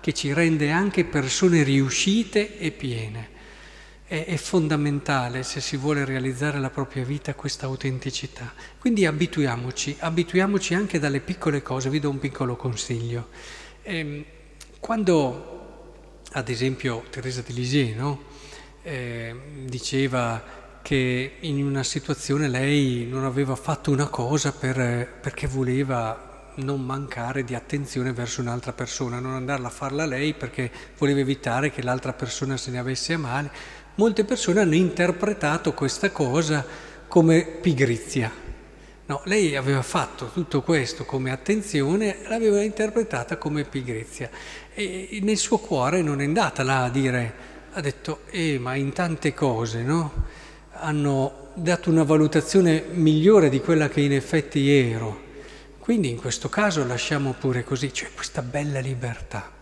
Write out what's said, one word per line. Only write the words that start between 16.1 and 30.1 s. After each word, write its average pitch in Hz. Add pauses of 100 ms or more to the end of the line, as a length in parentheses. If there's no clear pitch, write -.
ad 123
esempio, 127
Teresa 127
di 120
Lisieux, 123
no? 135 (640)
Ehm, 127
diceva 127 (240)
che 127
in 143
una 139
situazione 151
lei 131
non 131
aveva 135
fatto -
una 143
cosa 143
per, 123
perché -
voleva 127
non 135
mancare 131
di 120
attenzione 131
verso 120
un'altra 120
persona, 123
non 131
andarla 131
a -
farla 143
lei 143